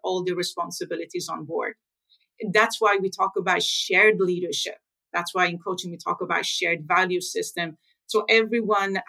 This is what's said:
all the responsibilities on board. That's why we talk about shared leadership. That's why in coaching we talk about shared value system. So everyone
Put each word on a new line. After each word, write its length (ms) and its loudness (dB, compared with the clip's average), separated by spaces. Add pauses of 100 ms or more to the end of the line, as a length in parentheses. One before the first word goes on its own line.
all 180 -2
the 120 -2
responsibilities 960 -6
on 160 -8
board. 300 -4 (760)
That's 300 2
why 200 4
we 80 0
talk 300 -2
about 240 2
shared 560 4
leadership. 600 -2 (340)
That's 200 -4
why 140 4
in 120 -2
coaching 340 -6
we 60 -12
talk 220 -2
about 240 -2
shared 440 -2
value 320 2
system. 560 -4 (300)
So 220 0
everyone 800 2